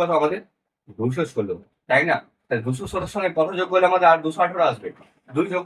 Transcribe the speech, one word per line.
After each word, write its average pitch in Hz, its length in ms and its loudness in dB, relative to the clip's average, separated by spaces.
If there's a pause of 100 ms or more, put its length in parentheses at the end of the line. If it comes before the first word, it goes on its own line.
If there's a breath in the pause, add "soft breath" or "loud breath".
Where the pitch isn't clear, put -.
কত 175 180 0
আমাদের? 156 220 0 (580)
দুশো 131 240 -2 (100)
ষোলো, 98 220 -4 (360)
তাই - 200 2
না? - 60 0 (300)
তাহলে 117 200 -4
দুশো 127 260 -4
ষোলোর 180 220 -6
সঙ্গে 190 240 -2
কত 160 100 2 (100)
যোগ 185 140 -2
করলে 185 180 6
আমাদের 180 220 4
আর 165 140 6
দুশো 156 180 -4
আঠারো 175 280 0
আসবে? - 180 -12 (460)
দুই 175 180 2
যোগ 180 120 -2